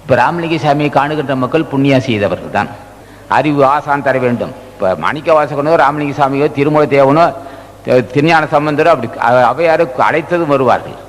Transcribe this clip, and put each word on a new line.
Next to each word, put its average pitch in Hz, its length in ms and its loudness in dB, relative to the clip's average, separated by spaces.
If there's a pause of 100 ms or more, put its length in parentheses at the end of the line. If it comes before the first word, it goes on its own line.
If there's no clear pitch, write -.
இப்ப - 140 0
ராமலிங்க 165 400 0
சாமியை 147 340 0
காணுகின்ற 143 460 -2
மக்கள் 131 280 -2
புண்ணியம் 139 380 0
செய்தவர்கள் 101 480 -2
தான். 101 180 -4 (600)
அறிவு 139 380 2
ஆசான் 143 380 0
தர 131 160 0
வேண்டும். 117 300 -2
இப்ப - 460 -4
மாணிக்க 139 380 -2
வாசகனோ, 151 420 0
ராமலிங்க 147 420 0
சாமியோ, 139 340 0
திருமூல 147 340 2
தேவனோ, 139 480 4 (520)
தி-, 127 200 2
திருஞான 156 460 2
சம்பந்தரோ 151 340 0
அப்படி, 131 240 2 (100)
அ-, 123 260 4
அவையாரை 160 420 2 (100)
அழைத்ததும் 151 500 0
வருவார்கள். 127 460 0 (160)